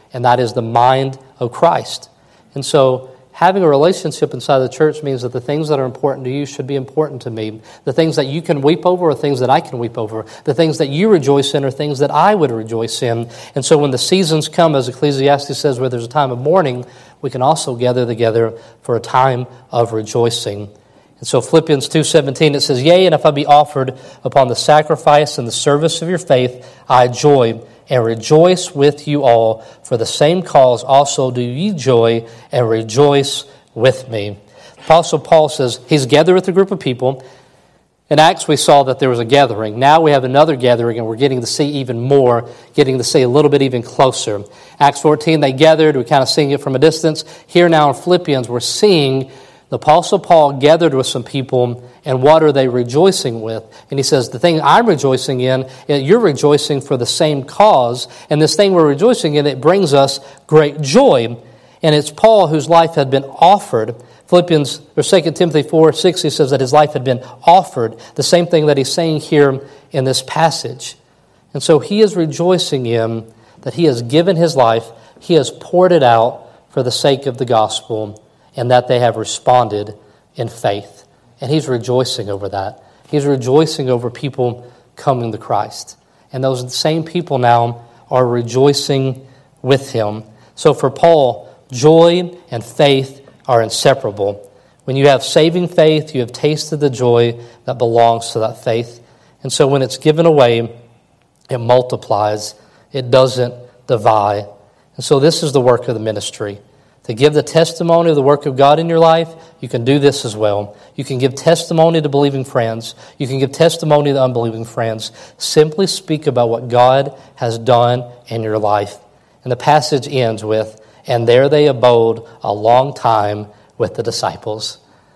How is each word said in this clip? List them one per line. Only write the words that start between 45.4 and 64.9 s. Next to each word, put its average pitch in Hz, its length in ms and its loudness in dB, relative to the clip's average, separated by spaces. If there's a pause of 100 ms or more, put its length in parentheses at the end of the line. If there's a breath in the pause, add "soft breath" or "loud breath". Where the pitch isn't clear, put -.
gathered. 156 420 4
We're 123 80 -2
kind 139 180 2
of - 80 -2
seeing 143 220 0
it 139 100 -2
from 139 140 -4
a 127 40 -2
distance. 160 440 0 (240 loud breath)
Here 175 220 2
now 151 200 4
in 135 60 -2
Philippians, 170 520 -2
we're 120 120 -6
seeing 135 720 0 (380 loud breath)
the 127 80 -6
Apostle 170 420 2
Paul 151 340 4
gathered 147 400 2
with 131 140 -2
some 123 160 -6
people, 123 600 -4 (220 loud breath)
and 131 160 -4
what 160 220 6
are 151 80 4
they 135 160 2
rejoicing 123 720 0
with? 113 220 -10 (260 loud breath)
And 139 80 -8
he 139 60 -2
says, 135 260 0
"The 135 80 -12
thing 160 240 0
I'm 175 240 2
rejoicing 131 560 -2
in, 131 240 -2 (240 loud breath)
eh, 143 60 0
you're 143 240 2
rejoicing 147 640 0
for 135 160 -4
the 117 100 -4
same 151 360 -2
cause, 127 640 2 (220 loud breath)
and 156 100 0
this 151 160 2
thing 196 200 2
we're 165 100 4
rejoicing 160 480 0
in, 147 140 0
it 127 120 -6
brings 160 360 2
us 135 240 2 (260 loud breath)
great 151 360 2
joy." 135 540 2 (460 soft breath)
And 151 140 2
it's 147 160 -2
Paul 214 360 4
whose 151 220 -2
life 165 240 6
had 143 160 0
been 135 160 0 (140)
offered. 131 560 2 (320 soft breath)
Philippians, 170 540 0 (140)